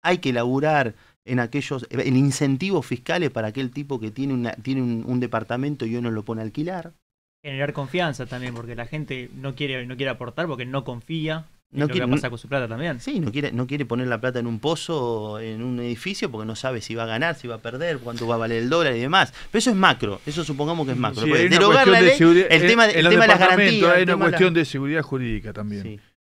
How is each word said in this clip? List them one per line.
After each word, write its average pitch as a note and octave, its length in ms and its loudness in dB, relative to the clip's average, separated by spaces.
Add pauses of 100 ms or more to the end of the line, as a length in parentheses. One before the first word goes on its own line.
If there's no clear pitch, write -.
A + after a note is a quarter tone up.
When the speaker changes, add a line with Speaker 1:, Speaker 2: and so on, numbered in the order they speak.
Speaker 1:
Hay F3+ 160 0
que C#3+ 160 -2
laburar C3 600 0 (320)
en B2+ 140 -2
aquellos, B2+ 500 -6
en C3 280 0
incentivos C#3 680 0
fiscales D#3+ 440 -2
para A2 200 -4
aquel B2+ 220 -6
tipo C#3 280 -8
que A2 120 -8
tiene C3+ 220 -4
una, A#2+ 200 -2
tiene C3 280 -4
un, A#2 260 -2
un B2 140 -2
departamento A#2+ 640 -4
y A2+ 100 -4
uno A#2+ 160 -4
lo G#2+ 120 -6
pone A2+ 180 -8
a - 20 -8
alquilar. E3 480 -8 (520)
Speaker 2:
Generar C#3+ 280 -6
confianza D3 540 -6
también, B2 280 -10
porque A#2 220 -12
la A#2 100 -10
gente C3 500 -10
no C3+ 200 -10
quiere, C3 300 -6
no B2+ 100 -12
quiere C3+ 140 -4
aportar B2+ 380 -8
porque B2 180 -8
no C3 180 -6
confía D#3 600 -8 (260)
en C3+ 80 -6
Speaker 1:
No D3 60 0
Speaker 2:
lo D3 80 -2
que B2 60 0
va B2+ 60 -2
a - 20 -2
Speaker 1:
quiere, C3 100 2
Speaker 2:
pasar C3+ 120 -4
con A#2+ 100 -12
su - 80 -20
plata C3 220 -4
también. B2+ 320 -8
Speaker 1:
Sí, C#4 180 -6
no C#3+ 120 -2
quiere, C#3 200 -4
no B2 160 -4
quiere C#3 180 -4
poner A#2+ 220 -4
la A#2 140 -4
plata B2+ 180 -4
en A#2+ 80 -4
un A2+ 120 -6
pozo, A#2+ 800 -4
en A2+ 220 -10
un B2 200 -6
edificio, A#2+ 500 -6
porque A2 140 -10
no A2 100 -8
sabe C3 260 -6
si A2+ 140 -10
va A2+ 80 -6
a A2+ 40 -6
ganar, C#3 280 -4
si B2+ 120 -14
va A#2 80 -10
a G#2+ 60 -16
perder, C#3 380 -6
cuánto A#2 260 -8
va A#2 100 0
a - 20 -2
valer A2+ 260 -2
el B2 60 -2
dólar D3+ 260 2
y A2+ 40 -2
demás. D#3 340 0 (180)
Pero A3+ 80 2
eso B3 120 2
es G3+ 40 2
macro, C3 500 2
eso D3+ 200 -6
supongamos D3+ 400 -4
que C3+ 80 -4
es A#2 40 -4
macro. G#2+ 260 -2
Speaker 3:
Sí, D#3 40 0
Speaker 1:
Porque D#3 140 4
Speaker 3:
hay F3 60 4
una F3 100 4
Speaker 1:
derogar G3+ 280 8
Speaker 3:
cuestión F#3+ 80 8
Speaker 1:
la F3 60 8
Speaker 3:
de F#3 80 8
Speaker 1:
ley, F3+ 100 6
Speaker 3:
seguridad, E3+ 320 8
Speaker 1:
el E3 120 8
Speaker 3:
en, F3 60 4
Speaker 1:
tema, A#3 220 8
Speaker 3:
en E3 80 2
Speaker 1:
el D#3+ 60 4
Speaker 3:
los F3 80 8
Speaker 1:
tema A3 120 8
de A3+ 40 8
las G3+ 120 8
Speaker 3:
departamentos F#3+ 420 6
Speaker 1:
garantías, F3 160 6
Speaker 3:
hay - 0 -
Speaker 1:
el F#3 60 6
Speaker 3:
una F3+ 100 2
Speaker 1:
tema F#3+ 120 2
de E3 60 4
la E3+ 60 0
Speaker 3:
cuestión F3+ 160 4
de D#3+ 120 2
seguridad C#3+ 360 -4
jurídica A2+ 520 -6
también, G#2 300 -8
Speaker 1:
Sí. G#2 160 -12 (240)